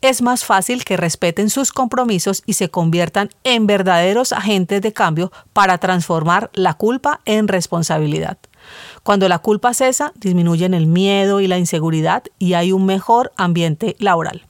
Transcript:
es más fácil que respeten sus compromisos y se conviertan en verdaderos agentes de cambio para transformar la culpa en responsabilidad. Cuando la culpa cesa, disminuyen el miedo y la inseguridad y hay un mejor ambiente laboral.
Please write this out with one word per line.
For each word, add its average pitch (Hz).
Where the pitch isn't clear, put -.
es 262
más 247
fácil 226
que 185
respeten 175
sus 269
compromisos 233
y -
se 185
conviertan 175
en 233
verdaderos 196
agentes 196
de 214
cambio 175
para 190
transformar 180
la 185
culpa 262
en 214
responsabilidad. 160
Cuando 196
la 175
culpa 214
cesa, 262
disminuyen 175
el 165
miedo 196
y 196
la 180
inseguridad 165
y 180
hay 175
un 190
mejor 226
ambiente 170
laboral. 170